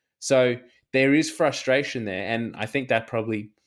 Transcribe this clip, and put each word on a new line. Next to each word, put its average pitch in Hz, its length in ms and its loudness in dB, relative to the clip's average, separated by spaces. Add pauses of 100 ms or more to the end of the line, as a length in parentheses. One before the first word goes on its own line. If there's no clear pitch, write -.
(200)
So 127 380 2 (340)
there 135 240 4
is 156 160 2
frustration 131 720 0
there. 98 240 -4
And 113 300 -4
I 107 80 -4
think 127 240 -4
that 113 180 0
probably 110 440 -4 (160)